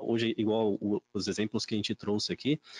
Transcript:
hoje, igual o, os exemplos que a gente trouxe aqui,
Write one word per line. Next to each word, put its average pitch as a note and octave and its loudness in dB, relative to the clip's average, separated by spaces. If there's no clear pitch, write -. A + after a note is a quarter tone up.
hoje, A2+ 2
igual A2 2
o, G#2 0
os G2 -2
exemplos G#2+ -2
que A#2 -4
a - 2
gente G#2 0
trouxe G#2 -2
aqui, C#3+ 0